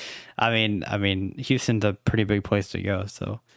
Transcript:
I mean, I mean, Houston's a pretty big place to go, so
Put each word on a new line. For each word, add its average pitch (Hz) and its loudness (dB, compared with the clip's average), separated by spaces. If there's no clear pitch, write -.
I 117 4
mean, 107 2
I 104 -2
mean, 98 0
Houston's 123 2
a 101 2
pretty - 0
big 101 2
place 101 0
to 92 -4
go, 98 -2
so 101 -8